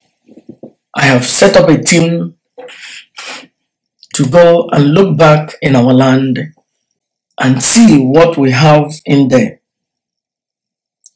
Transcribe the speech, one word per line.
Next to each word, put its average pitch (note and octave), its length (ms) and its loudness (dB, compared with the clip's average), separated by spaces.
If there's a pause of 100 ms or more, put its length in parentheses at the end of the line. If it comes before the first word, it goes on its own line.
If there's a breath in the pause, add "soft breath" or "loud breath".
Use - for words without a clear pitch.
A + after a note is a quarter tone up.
(920)
I - 120 -4
have B2+ 200 -2
set G3 300 2
up E3+ 140 2
a D3+ 120 2
team E3+ 540 -2 (1800 loud breath)
to D#3 160 -4
go E3+ 400 2
and D3 240 0
look F3+ 240 0
back D3+ 440 0
in C#3 140 -2
our B2 180 0
land C3 460 0 (1000)
and B2+ 220 -2
see G#3 420 4
what E3 340 2
we C3+ 140 0
have D3+ 400 0 (140)
in C#3 220 0
there. B2 340 -2 (1500)